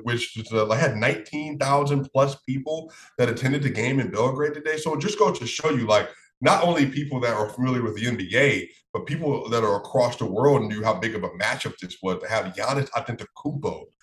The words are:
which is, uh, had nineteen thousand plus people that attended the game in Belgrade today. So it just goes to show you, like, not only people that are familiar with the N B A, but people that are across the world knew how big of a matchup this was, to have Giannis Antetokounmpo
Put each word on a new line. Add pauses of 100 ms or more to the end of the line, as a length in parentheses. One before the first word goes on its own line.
which
is,
uh,
had
nineteen
thousand
plus (120)
people (260)
that
attended
the
game
in
Belgrade
today.
So
it
just
goes
to
show
you,
like, (320)
not
only
people
that
are
familiar
with
the
N
B
A, (220)
but
people
that
are
across
the
world
knew
how
big
of
a
matchup
this
was,
to
have
Giannis
Antetokounmpo (180)